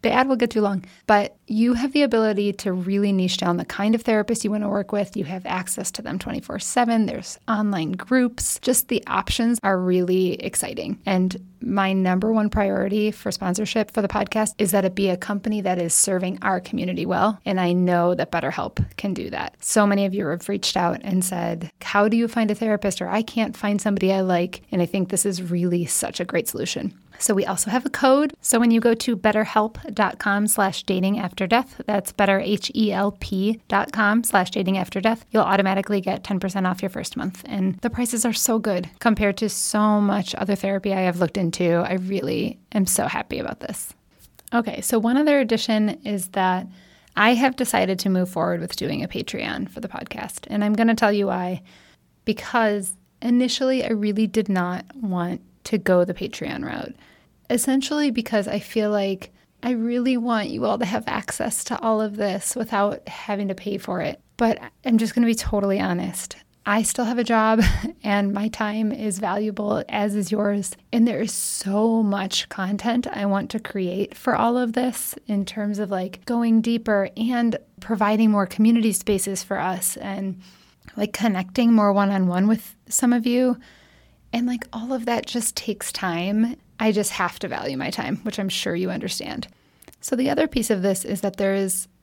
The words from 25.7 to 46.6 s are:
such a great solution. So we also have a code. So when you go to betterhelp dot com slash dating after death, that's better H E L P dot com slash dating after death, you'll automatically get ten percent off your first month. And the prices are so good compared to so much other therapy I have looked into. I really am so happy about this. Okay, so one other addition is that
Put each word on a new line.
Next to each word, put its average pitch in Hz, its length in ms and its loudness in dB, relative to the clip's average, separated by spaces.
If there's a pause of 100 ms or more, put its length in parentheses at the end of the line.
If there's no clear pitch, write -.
such - 360 -4
a 180 40 -2
great 180 220 -2
solution. - 460 -4 (280)
So 220 120 2
we 196 120 2
also 190 240 -2
have 247 160 0
a 294 40 0
code. 285 500 4
So 233 220 2
when 240 100 6
you 226 80 6
go 233 140 4
to 226 240 0
betterhelp 214 760 0
dot 196 260 0
com 208 280 2
slash 202 360 0
dating 196 360 0
after 190 260 -4
death, 233 400 0
that's 202 280 -2
better 196 260 4
H 202 340 -2
E 214 200 2
L 202 260 2
P 202 480 -2
dot 196 240 0
com 220 320 4
slash 185 280 2
dating 190 260 0
after 185 240 -4
death, 220 300 0
you'll 214 120 4
automatically 196 560 2
get 190 240 -2
ten 196 160 -2
percent 190 260 -2
off 185 160 0
your 196 80 -2
first - 280 -8
month. - 280 -6
And 190 360 -2
the 240 80 -2
prices 240 340 -2
are 240 80 2
so 226 260 0
good 180 320 -2 (100)
compared 208 380 2
to 214 120 -2
so 208 500 2
much 202 360 0
other 196 200 0
therapy 196 380 -2
I 190 80 0
have 180 180 2
looked 175 180 0
into. 170 480 2
I 185 100 -2
really - 640 -2 (140)
am 196 140 2
so - 200 0
happy - 320 -4
about - 220 -6
this. - 340 -12 (600)
Okay, 226 260 -2
so 226 180 0
one 233 200 2
other 294 240 4
addition 214 480 2 (160)
is 196 240 -4
that 185 380 0 (500)